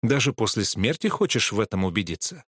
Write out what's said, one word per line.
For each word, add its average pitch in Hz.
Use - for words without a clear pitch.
«Даже 135
после 107
смерти 117
хочешь -
в 104
этом 98
убедиться?» 92